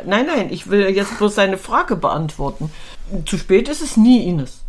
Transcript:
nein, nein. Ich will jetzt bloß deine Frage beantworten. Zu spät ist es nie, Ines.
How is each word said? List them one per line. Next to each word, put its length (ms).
nein, 180
nein. 240
Ich 200
will 200
jetzt 300
bloß 160
deine 220
Frage 380
beantworten. 720
Zu 120
spät 320
ist 120
es 160
nie, 300
Ines. 420